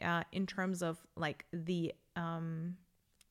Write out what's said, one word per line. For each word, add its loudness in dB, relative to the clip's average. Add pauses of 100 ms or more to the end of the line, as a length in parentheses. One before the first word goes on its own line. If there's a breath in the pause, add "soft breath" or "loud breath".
uh, 2
in 0
terms 0
of, 0 (100)
like, -2
the, 2 (220)
um, -2 (560)